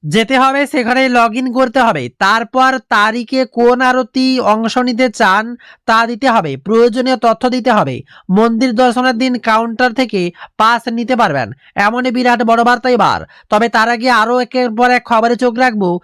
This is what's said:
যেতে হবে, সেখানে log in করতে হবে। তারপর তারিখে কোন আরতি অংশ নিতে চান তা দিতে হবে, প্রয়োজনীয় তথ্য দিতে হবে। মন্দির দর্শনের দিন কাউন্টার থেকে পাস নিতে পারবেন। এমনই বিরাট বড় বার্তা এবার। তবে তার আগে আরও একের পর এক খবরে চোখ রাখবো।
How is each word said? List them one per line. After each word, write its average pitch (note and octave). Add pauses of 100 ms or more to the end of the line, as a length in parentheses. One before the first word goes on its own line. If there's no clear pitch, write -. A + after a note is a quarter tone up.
যেতে G#3+
হবে, C4+ (120)
সেখানে B3+ (160)
log A#3
in C4 (100)
করতে C4
হবে। G#3 (200)
তারপর A#3 (240)
তারিখে A3 (160)
কোন A#3+
আরতি B3+ (260)
অংশ A3
নিতে B3+ (120)
চান G#3 (400)
তা A3+ (100)
দিতে A#3+
হবে, E3+ (140)
প্রয়োজনীয় A#3+
তথ্য A3+ (120)
দিতে B3
হবে। C#3 (420)
মন্দির A3+ (100)
দর্শনের B3+
দিন B3+ (140)
কাউন্টার A#3
থেকে A3 (360)
পাস A#3 (160)
নিতে A#3+
পারবেন। D3+ (380)
এমনই B3
বিরাট A#3+
বড় A3+
বার্তা A#3+
এবার। E3+ (300)
তবে G#3+
তার A3+
আগে A#3+ (120)
আরও A#3 (100)
একের B3
পর B3
এক A#3
খবরে A#3
চোখ B3 (100)
রাখবো। G#3+ (140)